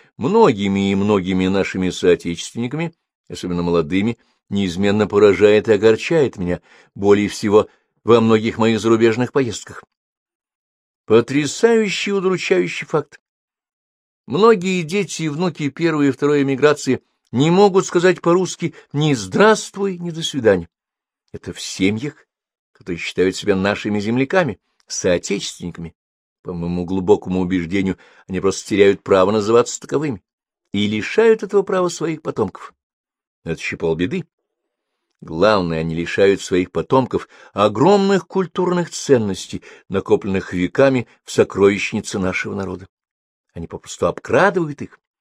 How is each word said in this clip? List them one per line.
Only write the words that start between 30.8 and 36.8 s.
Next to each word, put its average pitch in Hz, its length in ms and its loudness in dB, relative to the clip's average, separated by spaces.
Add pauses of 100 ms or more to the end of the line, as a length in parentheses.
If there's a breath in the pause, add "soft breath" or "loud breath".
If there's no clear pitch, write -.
лишают 220 540 0
этого 202 220 0
права 185 260 -2
своих 156 320 -8
потомков. - 540 -6 (680)
Это 82 160 -8
ещё - 180 -10
полбеды. 87 480 -4 (960)
Главное, 87 580 0
они 80 160 -4
лишают 95 460 0
своих 92 300 -2
потомков 101 560 -2 (260 soft breath)